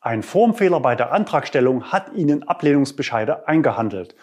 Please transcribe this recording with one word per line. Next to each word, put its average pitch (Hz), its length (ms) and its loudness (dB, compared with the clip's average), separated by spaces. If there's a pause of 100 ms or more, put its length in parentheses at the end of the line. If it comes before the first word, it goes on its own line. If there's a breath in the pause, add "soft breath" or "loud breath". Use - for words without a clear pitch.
Ein 113 220 -4
Formfehler 196 560 2
bei 123 160 2
der 123 160 -2
Antragstellung 131 720 0
hat - 280 -4
ihnen 147 340 -2
Ablehnungsbescheide 135 1000 0
eingehandelt. 110 760 0